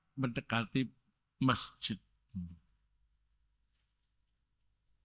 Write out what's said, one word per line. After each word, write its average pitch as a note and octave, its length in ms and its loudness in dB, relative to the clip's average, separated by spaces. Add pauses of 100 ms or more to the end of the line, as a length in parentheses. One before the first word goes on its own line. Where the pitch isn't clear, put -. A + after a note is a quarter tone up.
(180)
mendekati A#2+ 720 0 (500)
masjid. - 580 0 (340)
Hmm. E2+ 240 -8 (2500)